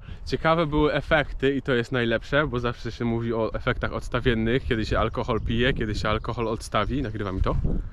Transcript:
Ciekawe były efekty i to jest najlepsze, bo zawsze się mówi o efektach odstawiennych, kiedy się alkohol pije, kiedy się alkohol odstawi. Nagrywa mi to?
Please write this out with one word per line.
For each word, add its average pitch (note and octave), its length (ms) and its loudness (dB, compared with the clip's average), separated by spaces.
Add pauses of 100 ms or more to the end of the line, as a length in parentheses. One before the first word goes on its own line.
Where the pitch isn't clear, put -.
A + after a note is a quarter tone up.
(260)
Ciekawe D#3+ 420 2
były D3+ 260 2
efekty C#3 640 2
i B2+ 60 -2
to C#3 120 0
jest A#2+ 180 0
najlepsze, B2 560 0
bo B2 120 -2
zawsze A#2+ 320 -4
się A#2 140 -4
mówi A#2 280 0
o A2 200 0
efektach A2 400 0
odstawiennych, A#2 720 0
kiedy A2 220 0
się F#2+ 140 0
alkohol A2 420 0
pije, A#2+ 320 2
kiedy G#2+ 220 -2
się A2 140 0
alkohol A2 380 0
odstawi. A2 540 0
Nagrywa G#2 300 -4
mi F#2+ 100 0
to? B2 140 2 (380)